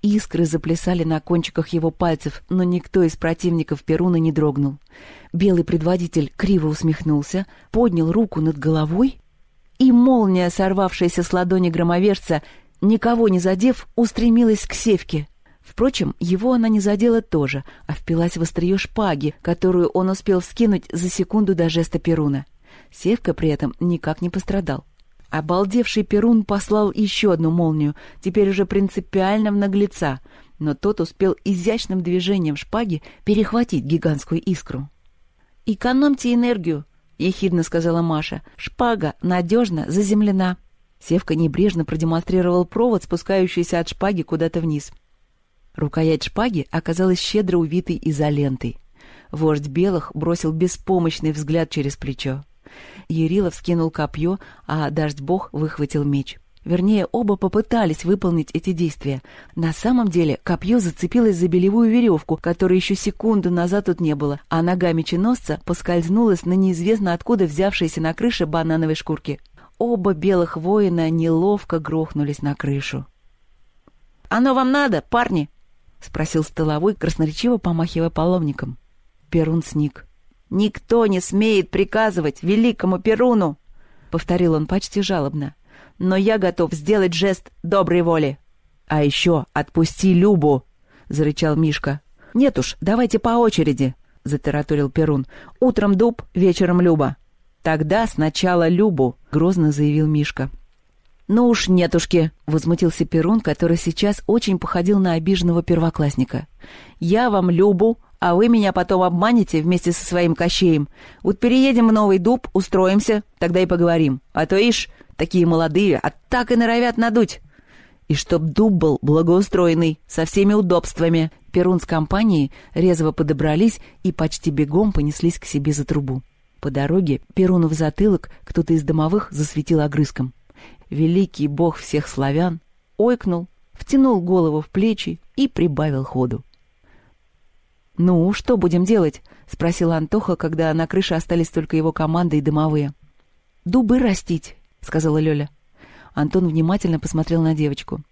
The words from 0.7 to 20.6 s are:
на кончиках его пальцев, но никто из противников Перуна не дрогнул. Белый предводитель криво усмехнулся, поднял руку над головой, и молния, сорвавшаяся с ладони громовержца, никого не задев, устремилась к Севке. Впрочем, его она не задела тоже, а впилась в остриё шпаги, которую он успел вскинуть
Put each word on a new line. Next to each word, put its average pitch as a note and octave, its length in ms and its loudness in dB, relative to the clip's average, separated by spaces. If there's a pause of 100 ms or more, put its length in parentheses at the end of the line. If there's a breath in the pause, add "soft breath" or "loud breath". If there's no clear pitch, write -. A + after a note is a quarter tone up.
на D#3 160 -2
кончиках - 480 -2
его E3 220 0
пальцев, D#3+ 580 -4
но F#3 160 0
никто F3+ 400 0
из D#3+ 120 0
противников E3 680 -2
Перуна E3+ 320 2
не D#3+ 160 2
дрогнул. C#3+ 460 0 (540 loud breath)
Белый F3+ 300 2
предводитель E3+ 760 -2
криво F3+ 320 0
усмехнулся, D#3 800 -2 (240 soft breath)
поднял F3 400 2
руку G3+ 300 0
над D#3 180 0
головой, D#3+ 600 0 (580)
и C4 140 6
молния, A3 580 4
сорвавшаяся F#3+ 720 0
с E3+ 100 -4
ладони F3+ 380 2
громовержца, F3 720 0 (380 soft breath)
никого A3+ 480 2
не F#3 100 2
задев, F#3+ 560 0
устремилась A3+ 720 2
к - 60 -10
Севке. E3+ 560 -2 (420 soft breath)
Впрочем, - 480 -2
его F#3 340 0
она A#3 160 2
не G#3+ 120 2
задела G#3+ 420 2
тоже, C#3 400 -2 (240 loud breath)
а - 60 -8
впилась E3+ 440 -2
в E3 60 -2
остриё F3 340 -2
шпаги, D#3+ 640 -2
которую F3 480 0
он F#3 220 -2
успел F#3+ 300 0
вскинуть G#3 500 0